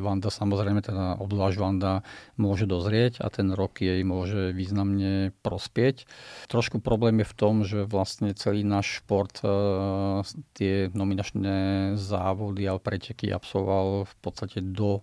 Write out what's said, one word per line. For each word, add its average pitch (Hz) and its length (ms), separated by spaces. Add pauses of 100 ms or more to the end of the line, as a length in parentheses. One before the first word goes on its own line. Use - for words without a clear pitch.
Vanda, 98 240
samozrejme 101 560
teda 92 400
obzvlášť 98 320
Vanda, 95 480 (320)
môže 101 320
dozrieť 104 560
a - 80
ten 95 240
rok 95 240
jej 92 240
môže 92 480
významne 98 880
prospieť. 117 640 (480)
Trošku 117 320
problém 110 400
je - 80
v - 80
tom, 107 240
že 101 240
vlastne 101 480
celý 104 320
náš 101 320
šport, 101 400
e, 104 80 (1120)
tie 98 320
nominačné 98 1040
závody 98 720
a 95 80
preteky 98 560
absolvoval 98 720
v - 160
podstate - 400
do, 98 440